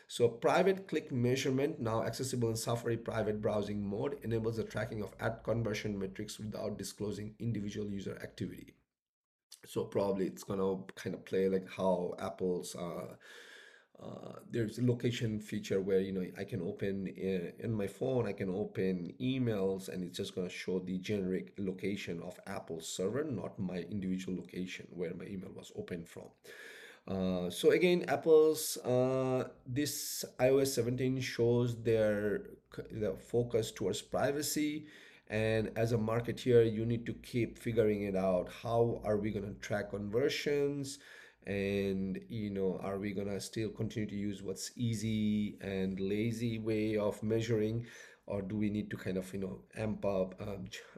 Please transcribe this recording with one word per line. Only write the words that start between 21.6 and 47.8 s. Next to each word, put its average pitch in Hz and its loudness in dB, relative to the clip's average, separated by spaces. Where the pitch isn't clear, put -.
of 90 -12
Apple's 92 -8
server, 110 -2
not 107 -6
my 90 -2
individual 92 -2
location 92 -8
where 87 -4
my 90 -10
email 95 -8
was - -14
opened 90 -6
from. - -14
Uh, 92 0
so - 6
again, 180 6
Apple's, 156 6
uh, 131 2
this - -4
I 127 6
O 135 8
S 135 4
seventeen 127 2
shows 120 4
their 107 4
c-, - -8
the 107 0
focus 117 0
towards 104 0
privacy. 147 0
And 110 2
as 117 2
a 117 4
marketeer, 117 6
you 110 0
need 117 0
to 113 -6
keep - -2
figuring 107 4
it 98 0
out. 92 2
How 117 2
are 107 2
we 107 0
gonna 98 -4
track 104 -2
conversions? 143 0
And, 98 0
you 104 -4
know, 95 0
are 98 -2
we 101 -2
gonna 101 -2
still 110 -4
continue 107 -4
to 101 -8
use 101 -2
what's 95 -6
easy 107 0
and 95 -2
lazy 110 0
way 107 0
of 104 0
measuring? 110 2